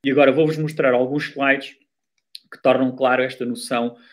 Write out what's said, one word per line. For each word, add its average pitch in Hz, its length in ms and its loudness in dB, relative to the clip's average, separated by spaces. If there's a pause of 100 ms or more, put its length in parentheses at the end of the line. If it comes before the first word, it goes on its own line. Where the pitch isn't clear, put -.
E 139 80 0
agora 135 200 4
vou-vos 156 260 2
mostrar 147 360 0
alguns 131 360 -2
slides 139 460 -2 (760)
que - 100 -18
tornam 127 340 2
claro 127 280 2
esta 131 220 -6
noção 120 520 -4 (160)